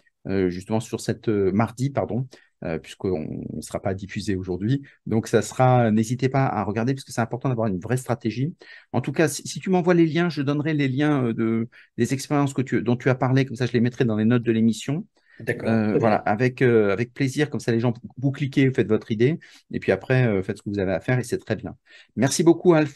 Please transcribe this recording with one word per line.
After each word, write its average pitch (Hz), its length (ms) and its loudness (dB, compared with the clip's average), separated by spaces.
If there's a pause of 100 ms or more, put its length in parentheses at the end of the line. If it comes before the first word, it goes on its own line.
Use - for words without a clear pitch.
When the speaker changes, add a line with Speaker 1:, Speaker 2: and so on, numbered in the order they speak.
(280)
Speaker 1:
euh, 95 220 2
justement 92 300 -4
sur 113 220 -6
cette, - 260 -4
euh, 101 240 2
mardi, 117 380 0
pardon, 123 400 -4 (340)
euh, 82 140 -6
puisqu'on - 760 -6
ne 78 100 -10
sera - 200 -8
pas 98 120 -2
diffusé 98 420 -6
aujourd'hui. 95 480 -4 (220)
Donc, 110 220 -2
ça 110 140 2
sera, 123 500 4
n'hésitez 120 380 0
pas 135 160 0
à 107 180 -2
regarder 113 300 -2
parce 135 100 -8
que - 80 -18
c'est - 80 -4
important 120 300 -4
d'avoir 113 180 -2
une 92 120 -2
vraie 104 180 -2
stratégie. 123 580 -4 (380)
En 117 80 0
tout 147 100 -6
cas, 156 160 2
si, - 180 -6
si - 140 -10
tu - 100 -8
m'envoies 180 260 2
les 170 100 6
liens, 165 240 0
je 151 120 -4
donnerai 147 320 -2
les 143 140 0
liens, 139 380 0
euh, 113 80 0
de, 113 340 0 (300)
des 120 160 0
expériences 139 400 -2
que 139 80 -2
tu, 127 200 0
dont 123 140 2
tu 123 140 0
as 123 60 4
parlé, 131 280 2
comme 123 140 -6
ça 127 80 -2
je - 80 -4
les 120 80 4
mettrai 123 240 0
dans 110 100 0
les 107 100 2
notes 117 180 4
de 113 100 2
l'émission. 113 520 0 (340)
Speaker 2:
D'accord, 113 300 -4
Speaker 1:
Euh, 113 220 2
Speaker 2:
très 95 80 2
Speaker 1:
voilà, 107 200 4
Speaker 2:
bien. - 140 0
Speaker 1:
avec, 127 280 0
euh, 110 320 4
avec 117 220 -4
plaisir, 143 340 0
comme 110 120 -6
ça - 100 -2
les 113 80 2
gens, 117 140 2 (260)
vous 135 120 0
cliquez, 135 360 2
vous 131 80 0
faites 101 140 2
votre 107 200 0
idée, 127 300 2 (320)
et 95 80 -4
puis 104 120 0
après, 127 360 2
euh, 98 160 0
faites 101 140 -6
ce - 40 -20
que - 80 -8
vous 101 80 -4
avez 95 140 0
à 85 80 0
faire, 127 180 0
et 120 60 -2
c'est - 160 -4
très - 160 -4
bien. 82 200 -12 (400)
Merci 139 280 0
beaucoup, 165 320 6
Alf. 151 200 2